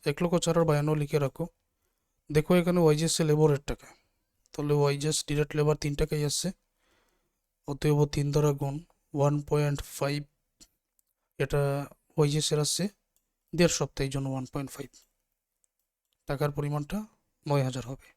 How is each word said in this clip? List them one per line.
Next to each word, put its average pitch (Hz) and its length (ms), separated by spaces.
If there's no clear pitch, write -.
এক 143 120
লক্ষ 175 140
চার 165 140
আর 165 100
বায়ান্ন 147 200
লিখে 143 240
রাখো। 165 200
দেখো 151 160
এখানে 180 240
ওয়াইজেসে 156 440
লেবারের 151 400
টাকা, - 180
তাহলে 147 300
ওয়াইজেস 143 360
ডাইরেক্ট 147 300
লেবার 151 260
তিন 147 180
টাকাই 151 280
আছে, - 180
অতএব 147 280
তিন 143 180
দ্বারা 147 180
গুণ 139 140
ওয়ান 143 180
পয়েন্ট 147 300
ফাইভ, 143 240
এটা 143 180
ওয়াইজেসের 151 480
আছে - 180
দেড় 170 220
সপ্তাহ, 143 280
এই 135 80
জন্য 135 180
ওয়ান 131 180
পয়েন্ট 139 240
ফাইভ, 131 140
টাকার 147 300
পরিমাণটা 147 400
নয় 143 180
হাজার 123 240
হবে। - 260